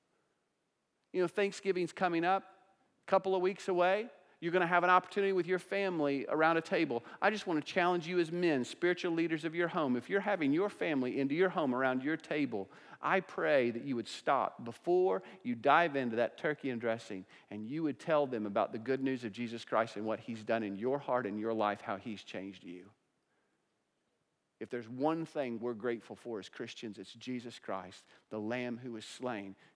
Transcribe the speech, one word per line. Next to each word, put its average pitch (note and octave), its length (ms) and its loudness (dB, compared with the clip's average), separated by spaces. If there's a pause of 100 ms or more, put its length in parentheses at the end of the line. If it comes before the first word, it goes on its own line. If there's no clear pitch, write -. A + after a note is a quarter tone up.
(1120)
You F#3 80 0
know, F3 60 4
Thanksgiving's F#3+ 680 -2
coming E3+ 320 0
up, F#3 160 2 (680)
a - 40 0
couple F#3+ 240 4
of F3+ 80 2
weeks F#3 240 -2
away. F#3+ 420 2 (320)
You're E3 120 -2
gonna F3+ 120 4
have F3 200 4
an F3+ 40 6
opportunity G3 440 4
with F3+ 140 2
your F#3 120 0
family E3 680 0
around D#3+ 260 4
a E3 60 4
table. D#3+ 420 0 (180)
I G3+ 80 4
just G#3+ 160 -2
wanna E3 140 0
challenge F3 480 0
you F3+ 120 0
as D#3+ 120 0
men, E3 320 4
spiritual F3 480 0
leaders E3 320 0
of D#3 100 -4
your E3+ 140 0
home. D3+ 300 2
If A#2 120 -6
you're G3 120 2
having F3+ 320 2
your F#3+ 160 2
family C3 500 0
into C#3 160 0
your F3+ 140 4
home D3+ 260 0
around B2+ 280 2
your D#3 120 0
table, C3+ 540 -4 (320)
I F3 180 2
pray D#3 520 2
that A#2 120 -8
you C#3 140 -2
would A2+ 100 -4
stop - 560 0
before F#3 600 2 (200)
you A#2+ 120 -2
dive C#3 420 4
into A#2+ 180 0
that A#2 220 0
turkey D3 320 -2
and B2 100 -4
dressing, A2+ 460 -2 (260)
and G#2+ 160 -8
you D3+ 160 -4
would C#3+ 160 -2
tell D3 280 2
them A2+ 180 -2
about G2+ 260 2
the A#2 80 -6
good C3 240 0
news C3 220 -2
of G#2 80 -6
Jesus A#2 320 -6
Christ A2+ 320 0
and G#2+ 80 -6
what A2 160 -2
he's A2 240 -10
done A2+ 180 0
in G2 140 -4
your C3 220 -2
heart B2 260 -2
and G#2 120 -4
your A2 160 -2
life, G#2 280 0
how G#2 160 -6
he's G#2 260 -10
changed F#2+ 400 -12
you. F2+ 260 -16 (1700)
If A2 80 -12
there's A#2+ 180 -6
one D3+ 380 0
thing B2+ 340 -6
we're A#2+ 140 -4
grateful A2+ 420 -4
for A2+ 240 -10
as F2+ 80 -12
Christians, A2 500 -12
it's G2 140 -14
Jesus A#2+ 480 -10
Christ, F#2+ 460 -10 (240)
the A2 100 -6
Lamb A#2+ 420 -4
who B2+ 120 -10
was A2 100 -12
slain, G2+ 540 -8 (180)